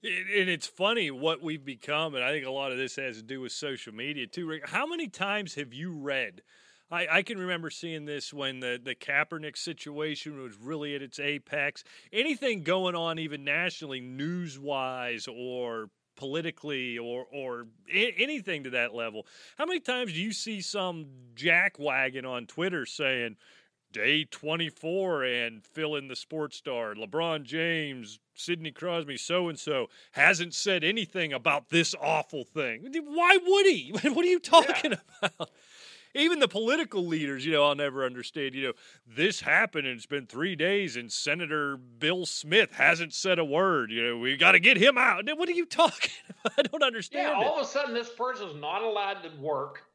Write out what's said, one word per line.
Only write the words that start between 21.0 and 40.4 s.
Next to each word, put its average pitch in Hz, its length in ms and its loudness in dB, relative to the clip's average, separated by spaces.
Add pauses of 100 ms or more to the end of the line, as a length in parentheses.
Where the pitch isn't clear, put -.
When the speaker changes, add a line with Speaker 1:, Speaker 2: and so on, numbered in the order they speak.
Speaker 1:
jackwagon 135 960 0
on 123 180 -6
Twitter 170 380 -2
saying, 123 520 -2 (560)
"Day 143 320 2
twenty-four 165 1000 -2
and 117 400 -2
fill 151 320 -4
in 139 120 -8
the 127 80 -10
sports 151 420 -8
star, 117 360 -6
LeBron 147 500 -4
James, 143 720 -4 (160)
Sidney 160 380 -4
Crosby, 160 440 -4
so-and-so, 156 680 -2 (260)
hasn't 165 420 4
said 180 300 0
anything 180 480 -2
about 139 380 0
this 165 280 2
awful 147 460 -2
thing"? 139 480 -6 (140)
Why 339 400 6
would 392 200 6
he? 185 360 2
<laughs> - 0 - (100)
What 339 140 2
are - 20 4
you 359 120 4
talking 320 520 6
Speaker 2:
Yeah. 180 60 -2 (240)
Speaker 1:
about? - 280 -4 (640)
Even 294 260 4
the 254 80 6
political 226 580 0
leaders, 147 400 -2
you 160 60 2
know, 147 120 6
I'll 147 100 6
never 139 300 0
understand, 127 500 -4
you 135 120 -4
know, 120 60 -2 (340)
"This 143 340 0
happened 156 460 2
and 127 100 -4
it's 110 80 -16
been 139 220 -6
three 165 280 -4